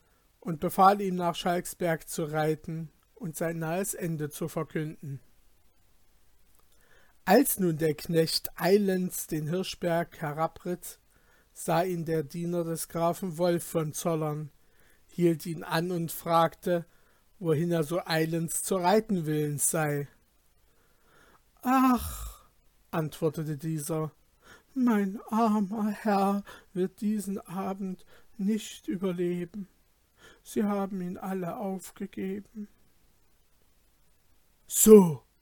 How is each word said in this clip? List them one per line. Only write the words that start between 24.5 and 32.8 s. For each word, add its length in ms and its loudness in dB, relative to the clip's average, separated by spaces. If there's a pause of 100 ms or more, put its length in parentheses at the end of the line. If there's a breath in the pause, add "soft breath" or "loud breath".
"mein 440 2 (120)
armer 600 0
Herr 520 0 (300 loud breath)
wird 260 -4
diesen 400 -4
Abend 640 -8 (320 soft breath)
nicht 520 -4
überleben. 800 -4 (760 soft breath)
Sie 220 -2
haben 340 -2
ihn 180 -6
alle 380 -6
aufgegeben." 1120 -8 (2000)